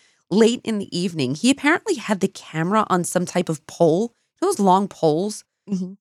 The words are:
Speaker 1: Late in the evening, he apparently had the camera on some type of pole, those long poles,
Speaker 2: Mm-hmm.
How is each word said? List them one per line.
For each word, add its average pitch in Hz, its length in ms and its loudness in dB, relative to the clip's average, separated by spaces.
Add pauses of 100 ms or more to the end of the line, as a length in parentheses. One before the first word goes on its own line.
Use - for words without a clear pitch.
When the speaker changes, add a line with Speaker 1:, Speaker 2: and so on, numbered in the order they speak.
(300)
Speaker 1:
Late 226 340 4
in 220 140 -4
the - 200 -6
evening, 160 380 -2
he 233 140 0
apparently 294 460 0
had 202 260 -4
the 196 80 0
camera 180 600 -2
on 180 140 0
some 180 220 -2
type - 240 -4
of 156 180 -6
pole, 175 460 2 (280)
those 370 180 0
long 196 280 4
poles, 175 560 -2 (260)
Speaker 2:
Mm-hmm. 190 320 -6